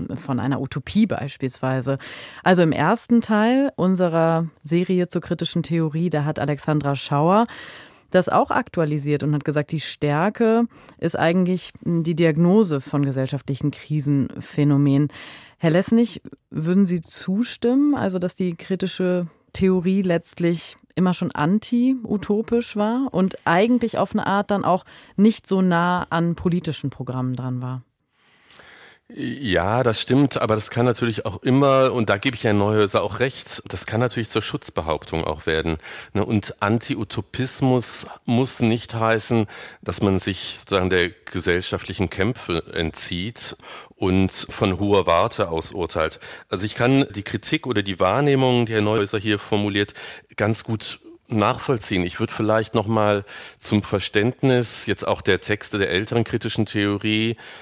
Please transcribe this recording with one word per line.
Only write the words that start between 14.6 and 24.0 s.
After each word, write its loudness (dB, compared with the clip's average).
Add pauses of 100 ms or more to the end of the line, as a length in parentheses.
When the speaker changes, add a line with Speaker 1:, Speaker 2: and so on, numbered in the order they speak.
Speaker 1:
Herr 2
Lessnig, 2 (280)
würden 2
Sie -2
zustimmen, 0
also -2
dass -2
die -2
kritische -2 (320)
Theorie 2
letztlich 0 (180)
immer 2
schon -2
anti-utopisch 0
war 0
und 0
eigentlich 2
auf 0